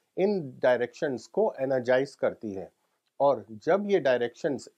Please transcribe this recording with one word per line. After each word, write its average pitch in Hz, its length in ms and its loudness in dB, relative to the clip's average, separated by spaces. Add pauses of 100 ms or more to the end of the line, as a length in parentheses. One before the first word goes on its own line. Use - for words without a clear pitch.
(180)
इन 170 400 -2
डायरेक्शंस 123 680 0
को 196 340 -2
एनर्जाइज 131 540 0
करती 107 380 -4
है, 90 200 -12 (480)
और 127 300 2
जब 147 400 -2
ये 185 100 4
डायरेक्शंस 123 760 -2